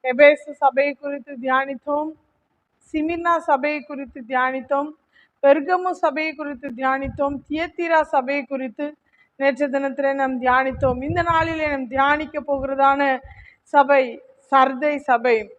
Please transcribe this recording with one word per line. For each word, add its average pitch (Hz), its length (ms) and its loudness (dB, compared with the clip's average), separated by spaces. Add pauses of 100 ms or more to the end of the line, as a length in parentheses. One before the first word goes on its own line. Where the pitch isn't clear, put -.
எபேசு 285 480 4
சபையை 277 420 0
குறித்து 285 480 -10
தியானித்தோம், 277 720 -2 (800)
சிமிர்னா 339 440 -2
சபையை 294 440 0
குறித்து 277 460 -14
தியானித்தோம், 262 640 -2 (520)
பெர்கமு 339 480 4
சபையை 311 420 -2
குறித்து 285 440 -10
தியானித்தோம், 269 600 -2 (120)
தியத்தீரா 330 520 0
சபையை 277 440 -2
குறித்து 269 520 -8 (380)
நேற்று 269 320 0
தினத்திலே 277 460 -2
நாம் 262 280 -2
தியானித்தோம். 254 600 0
இந்த 339 180 -2
நாளிலே 320 460 0
நாம் 269 200 -4
தியானிக்க 285 540 -2
போகிறதான 277 760 0 (420)
சபை 269 600 2 (300)
சர்தை 269 460 2
சபை. 233 600 0